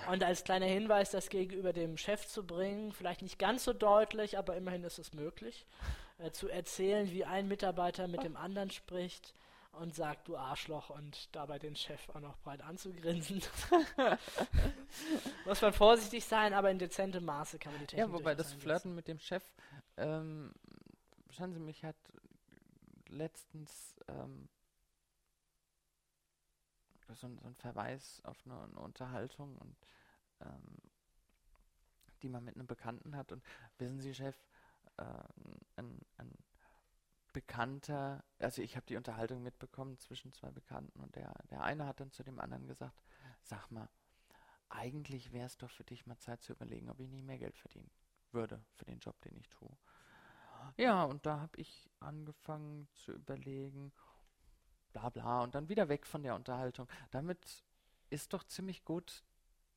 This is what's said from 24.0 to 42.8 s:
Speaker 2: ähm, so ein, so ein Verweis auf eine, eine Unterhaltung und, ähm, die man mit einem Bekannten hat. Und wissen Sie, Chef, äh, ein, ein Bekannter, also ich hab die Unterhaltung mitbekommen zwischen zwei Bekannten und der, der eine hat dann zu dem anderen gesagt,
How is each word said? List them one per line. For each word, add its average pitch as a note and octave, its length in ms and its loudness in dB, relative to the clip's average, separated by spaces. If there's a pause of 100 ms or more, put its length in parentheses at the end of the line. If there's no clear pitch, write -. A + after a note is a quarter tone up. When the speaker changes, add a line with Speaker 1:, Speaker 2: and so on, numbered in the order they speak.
Speaker 2:
ähm, C3+ 400 -10 (2750)
so A#2 140 -12
ein, B2 120 -10
so - 100 -14
ein B2 60 -16
Verweis B2 720 -8
auf - 220 -12
eine, B2 160 -12
eine G1+ 180 -14
Unterhaltung B2+ 800 -8
und, - 180 -18 (640)
ähm, - 380 -16 (1400)
die C3+ 60 -6
man A#2+ 160 -8
mit A#2+ 100 -14
einem B2+ 120 -12
Bekannten B2 500 -8
hat. C#3 160 -8
Und B2+ 100 -12 (360)
wissen B2+ 220 -6
Sie, C3+ 140 -8
Chef, C3+ 220 -8 (600)
äh, - 60 -10 (760)
ein, A#2+ 240 -12 (160)
ein - 160 -14 (1000)
Bekannter, C#3 920 -4 (140)
also - 240 -2
ich - 140 -6
hab - 100 -8
die A#2 100 -6
Unterhaltung A#2 460 -4
mitbekommen C3 560 -10
zwischen - 340 -14
zwei C3 180 -14
Bekannten C#2 500 -14
und C2+ 160 -14
der, - 180 -10 (160)
der C2+ 120 -8
eine D3+ 240 -2
hat C3+ 140 -8
dann C3+ 120 -14
zu - 100 -18
dem C3 160 -14
anderen C3 300 -10
gesagt, C3 340 -14 (400)